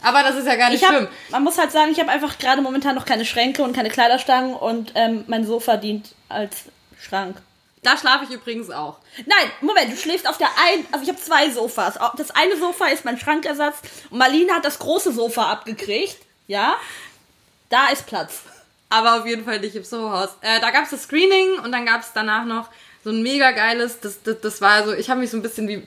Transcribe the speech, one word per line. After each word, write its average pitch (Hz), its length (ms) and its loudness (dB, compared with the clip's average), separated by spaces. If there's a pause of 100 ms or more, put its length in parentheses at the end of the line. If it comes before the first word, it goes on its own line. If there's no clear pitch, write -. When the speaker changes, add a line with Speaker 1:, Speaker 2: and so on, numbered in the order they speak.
Speaker 1:
Aber 277 220 4
das 269 120 2
ist 269 120 -4
ja 262 80 2
gar 240 140 4
nicht 254 120 2
Speaker 2:
Ich 370 60 6
hab, 320 80 6
Speaker 1:
schlimm. 226 120 2 (220)
Speaker 2:
man 262 140 0
muss 339 140 2
halt 320 140 2
sagen, 311 200 4
ich 311 80 0
hab 302 80 0
einfach 277 320 -2
gerade 269 220 2
momentan 269 340 0
noch 254 100 -6
keine 226 200 0
Schränke 254 380 0
und 254 120 0
keine 220 140 0
Kleiderstangen 254 680 4
und, 233 400 -4
ähm, 226 320 0
mein 226 180 -2
Sofa 226 320 0
dient 208 380 -6 (140)
als 202 240 -6 (460)
Schrank. 190 380 -6 (460)
Speaker 1:
Da 277 140 2
schlafe 277 300 2
ich 247 40 -16
übrigens 226 400 -10
auch. 147 260 -8 (300)
Speaker 2:
Nein, 339 240 4 (100)
Moment, 302 300 2
du 262 60 -10
schläfst 339 300 -4
auf 359 120 -2
der 339 80 4
ein-, 349 440 2
also 277 120 -4
ich 277 60 -4
hab - 100 -6
zwei 302 320 2
Sofas. 226 480 -4 (180)
Das 302 140 -8
eine 349 260 2
Sofa 349 300 -2
ist 285 180 0
mein 247 140 -6
Schrankersatz 294 560 -2 (340)
und 220 80 -8
Marlene 302 360 4
hat 330 120 0
das 294 140 -4
große 339 320 0
Sofa 233 400 -2
abgekriegt, 220 680 -6 (300)
ja? 208 280 0 (920)
Da 269 200 4
ist 277 180 -2
Platz. 180 320 -8 (480)
Speaker 1:
Aber 226 320 4
auf 220 60 -8
jeden 226 180 -4
Fall 214 160 -4
nicht 202 160 -8
im 196 80 -10
Soho-Haus. 208 460 -4 (120)
Äh, 226 200 0
da 233 80 2
gab's 285 220 2
das 269 120 -8
Screening 381 600 4
und 240 80 -8
dann 240 160 -2
gab's 233 260 0
danach 214 320 -2
noch 226 240 -6 (340)
so 214 60 -6
ein 226 140 0
mega 269 280 4
geiles, 233 480 0
das, 202 220 -12
das, 220 200 -4
das 214 200 -6
war 208 240 6
so, 214 80 -2
ich - 160 -4
hab 254 80 0
mich 247 140 -2
so 226 60 -6
ein 214 40 -4
bisschen 220 260 -6
wie, 202 200 -8